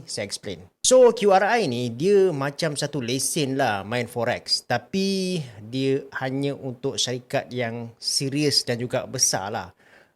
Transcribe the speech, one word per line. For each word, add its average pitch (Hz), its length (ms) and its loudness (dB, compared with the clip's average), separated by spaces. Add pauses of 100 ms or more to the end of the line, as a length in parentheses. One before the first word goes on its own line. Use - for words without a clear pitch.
saya - 160 -8
explain. 95 400 -10 (240)
So, 254 240 10
Q 202 240 4
R 196 160 4
I 226 160 2
ni, 123 240 -2
dia 185 400 4
macam 143 480 -2
satu 143 240 -4
lesen 135 560 -2
lah 107 240 0
main 117 240 -2
forex. 113 560 -2
Tapi, 185 800 -2 (160)
dia 135 480 -2 (160)
hanya 135 320 -4
untuk 127 400 -6
syarikat 123 560 -4
yang 117 480 -6
serius 139 640 0
dan 120 160 -4
juga 123 320 -4
besar 110 400 -2
lah. 98 240 -8 (420)